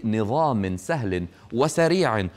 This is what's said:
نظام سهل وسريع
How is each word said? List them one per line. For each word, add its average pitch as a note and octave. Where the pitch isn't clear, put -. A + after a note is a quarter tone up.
نظام A2
سهل F#2
وسريع D3+